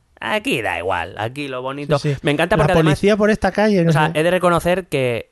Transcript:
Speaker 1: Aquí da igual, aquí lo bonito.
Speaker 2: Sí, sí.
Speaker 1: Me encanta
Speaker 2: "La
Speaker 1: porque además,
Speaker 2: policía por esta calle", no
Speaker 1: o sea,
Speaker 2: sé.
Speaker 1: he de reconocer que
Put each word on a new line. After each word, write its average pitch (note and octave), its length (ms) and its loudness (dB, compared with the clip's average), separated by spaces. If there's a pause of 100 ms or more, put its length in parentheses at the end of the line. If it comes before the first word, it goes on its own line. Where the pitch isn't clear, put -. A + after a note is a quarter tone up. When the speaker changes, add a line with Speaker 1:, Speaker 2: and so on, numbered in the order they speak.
(180)
Speaker 1:
Aquí G#3+ 440 -4
da F2+ 180 -4
igual, F2+ 380 -4
aquí C3 320 -8
lo B2+ 120 -10
bonito. C#3+ 380 -4
Speaker 2:
Sí, D3 140 -2
sí. C3+ 80 -8
Speaker 1:
Me D3 100 0
encanta D#3+ 240 0
Speaker 2:
"La D#3+ 80 2
Speaker 1:
porque D3 80 2
además, D#3+ 220 4
Speaker 2:
policía G3+ 240 2
por G#3 120 2
esta G3 220 0
calle", G3+ 320 2
no E3 60 4
Speaker 1:
o E3 40 4
sea, D#3 200 2
Speaker 2:
sé. D3+ 60 0
Speaker 1:
he D#3 40 2
de F3 80 2
reconocer F3 560 0
que B2+ 440 -2